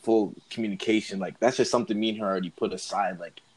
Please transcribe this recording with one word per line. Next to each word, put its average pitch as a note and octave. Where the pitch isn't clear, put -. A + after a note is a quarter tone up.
full A2
communication. G#2+
Like, F2+
that's B2
just A#2+
something A2+
me A2
and A2
her A2
already F#2
put G2+
aside. F#2
Like, E2+